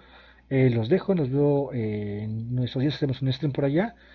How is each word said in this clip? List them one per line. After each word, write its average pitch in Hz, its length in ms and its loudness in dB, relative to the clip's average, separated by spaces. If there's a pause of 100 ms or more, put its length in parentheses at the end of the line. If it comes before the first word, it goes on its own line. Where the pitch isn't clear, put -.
(500)
Eh, 131 200 4
los 117 180 0
dejo, 190 260 2
nos 147 160 0
veo, 143 420 2
eh, 104 520 -4
en 113 280 -6
unos 123 260 -2
días, 135 160 0
hacemos 135 280 -2
un 131 100 0
stream 143 200 -2
por 139 120 -2
allá. 165 300 0 (200)